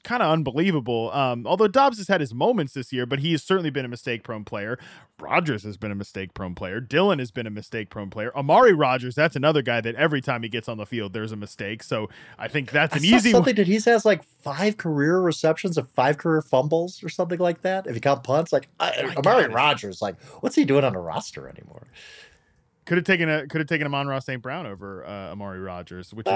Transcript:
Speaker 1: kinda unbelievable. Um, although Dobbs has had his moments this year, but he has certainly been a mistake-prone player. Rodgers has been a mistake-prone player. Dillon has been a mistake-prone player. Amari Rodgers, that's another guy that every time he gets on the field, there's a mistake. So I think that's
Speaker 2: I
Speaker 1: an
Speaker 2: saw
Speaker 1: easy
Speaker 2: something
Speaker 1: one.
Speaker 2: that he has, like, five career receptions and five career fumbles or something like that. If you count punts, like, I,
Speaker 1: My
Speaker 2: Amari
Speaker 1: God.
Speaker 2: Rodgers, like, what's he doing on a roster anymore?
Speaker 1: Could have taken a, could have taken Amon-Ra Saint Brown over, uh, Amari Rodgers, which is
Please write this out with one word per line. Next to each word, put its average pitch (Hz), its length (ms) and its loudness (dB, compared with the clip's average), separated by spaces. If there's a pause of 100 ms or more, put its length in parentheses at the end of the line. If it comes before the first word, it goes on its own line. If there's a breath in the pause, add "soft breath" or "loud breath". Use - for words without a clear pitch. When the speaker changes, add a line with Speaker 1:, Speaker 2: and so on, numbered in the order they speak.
Speaker 1:
kinda 233 220 0
unbelievable. 143 880 0
Um, 123 320 0
although 185 200 4
Dobbs 262 300 4
has 202 120 -12
had 190 120 2
his 120 140 -6
moments 180 400 0
this 131 180 -10
year, 123 140 -2
but 139 140 -4
he 165 120 0
has 151 100 0
certainly 185 280 0
been 135 160 -4
a - 20 -10
mistake-prone 117 560 -8
player. 110 340 -6 (400 loud breath)
Rodgers 147 440 -2
has 104 160 -12
been 107 120 -8
a 101 40 -6
mistake-prone 95 600 -10
player. 98 260 -8
Dillon 160 400 2
has 127 100 -8
been 117 160 -8
a 107 40 -10
mistake-prone 104 600 -10
player. 107 260 -8
Amari 180 380 6
Rodgers, 127 400 2
that's 156 200 2
another 147 280 2
guy 117 180 0
that 113 140 -4
every 147 260 2
time 123 220 -4
he 113 80 -6
gets 113 180 -6
on 113 80 -6
the 104 80 -8
field, 101 300 -6
there's 110 180 -6
a 107 40 -10
mistake. 104 460 -10
So 110 280 -4 (280 loud breath)
I 113 100 -8
think 139 220 -4
that's 147 220 2
Speaker 2:
I - 60 0
Speaker 1:
an 139 40 -2
Speaker 2:
saw 214 140 8
Speaker 1:
easy 233 140 6
Speaker 2:
something 202 220 6
Speaker 1:
one. 208 40 0
Speaker 2:
that 202 100 4
he 208 140 2 (100)
has, 226 140 6
like, 196 180 4
five 185 540 -4
career 160 440 2
receptions 160 580 0
and 127 100 -2
five 143 300 2
career 156 240 0
fumbles 165 600 0
or 185 60 -8
something 175 300 -4
like 175 240 0
that. 190 240 -2
If 120 80 -6
you 113 80 -8
count 139 220 2
punts, 151 280 0
like, 139 160 0 (100)
I, 147 260 -2
Speaker 1:
My 131 100 -6
Speaker 2:
Amari 190 300 6
Speaker 1:
God. 113 100 -4
Speaker 2:
Rodgers, 120 480 0
like, 98 180 -6 (200 loud breath)
what's - 140 -2
he 294 120 4
doing 139 180 4
on 123 100 0
a 92 60 -6
roster 78 480 -10
anymore? - 380 -20 (1000 soft breath)
Speaker 1:
Could 175 120 2
have 170 80 -2
taken 170 240 2
a, 151 160 0
could 156 160 -2
have 147 40 -4
taken 151 200 -2
Amon-Ra 139 320 -2
Saint 131 240 -8
Brown 139 240 -8
over, 98 400 -12
uh, 95 260 -10
Amari 98 260 -10
Rodgers, 90 540 -12
which 110 140 -10
is 190 100 0